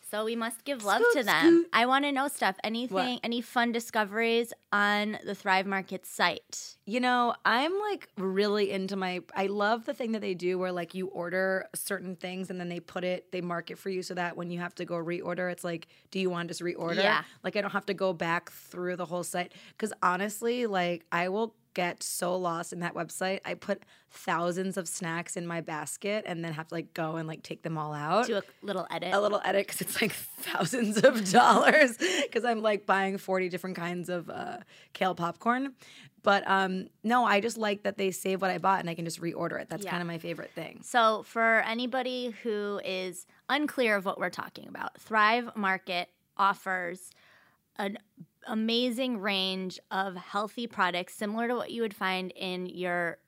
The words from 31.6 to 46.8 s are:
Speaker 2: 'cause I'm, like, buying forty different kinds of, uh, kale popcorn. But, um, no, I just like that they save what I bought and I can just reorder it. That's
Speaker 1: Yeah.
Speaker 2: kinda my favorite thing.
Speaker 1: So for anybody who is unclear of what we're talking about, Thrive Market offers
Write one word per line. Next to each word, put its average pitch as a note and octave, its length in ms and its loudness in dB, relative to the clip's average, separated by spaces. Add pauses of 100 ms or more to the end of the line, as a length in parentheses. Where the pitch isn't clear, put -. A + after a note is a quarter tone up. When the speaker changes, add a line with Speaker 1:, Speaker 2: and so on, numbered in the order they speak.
Speaker 2:
'cause A3+ 140 0
I'm, A3+ 160 0
like, G#3 240 2
buying G3 320 2
forty F#3 320 0
different F3+ 260 -6
kinds F3 320 -6
of, F3 220 -6
uh, - 280 -8 (360)
kale F#3 200 0
popcorn. A#3 600 -2 (480)
But, G3+ 260 4
um, F#3+ 400 2 (160)
no, A#3+ 220 4
I G3+ 160 6
just A#3 160 -4
like G#3 240 -2
that - 160 -4
they F#3+ 120 2
save F#3 300 -2
what F#3+ 100 2
I F3+ 80 0
bought F#3 220 4
and E3+ 100 -4
I E3+ 40 -4
can E3+ 100 -6
just E3 160 -6
reorder E3+ 400 -4
it. - 80 -12
That's E3+ 160 -8
Speaker 1:
Yeah. F3+ 60 -8
Speaker 2:
kinda F3 160 -4
my E3+ 120 -6
favorite E3 340 -8
thing. - 300 -10
Speaker 1:
So A3 420 4
for A3+ 360 4
anybody B3 720 -2 (120)
who G#3 420 -2
is F#3 420 -6 (240)
unclear G#3+ 460 2
of F#3+ 100 -2
what F#3+ 120 -2
we're F3+ 120 -2
talking - 360 -12
about, - 320 -10
Thrive A3+ 560 2
Market F#3+ 540 -2 (300)
offers F#3 720 0 (680)